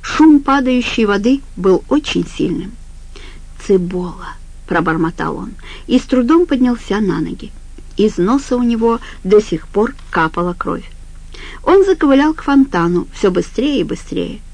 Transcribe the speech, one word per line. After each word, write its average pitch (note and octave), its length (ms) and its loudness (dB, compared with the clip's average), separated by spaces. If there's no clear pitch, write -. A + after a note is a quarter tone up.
Шум D#4 380 6
падающей B3+ 640 2
воды G#3+ 360 2
был F#3 340 2
очень C4 380 0
сильным. F#3+ 460 -4
«Цибола!» F3+ 680 -2
пробормотал D#3+ 720 -2
он, G3+ 160 -10
и B3 120 4
с - 40 -4
трудом C4 420 2
поднялся A#3+ 540 0
на F3 200 0
ноги. - 320 -8
Из G#3+ 200 2
носа B3 400 0
у B3 60 0
него A3+ 360 2
до G#3 180 6
сих - 260 -4
пор - 280 0
капала F3 440 0
кровь. F3 360 -6
Он G4 220 6
заковылял D4+ 480 4
к - 100 -8
фонтану F3+ 680 2
все G3 180 0
быстрее A3+ 500 0
и - 20 0
быстрее. - 560 -6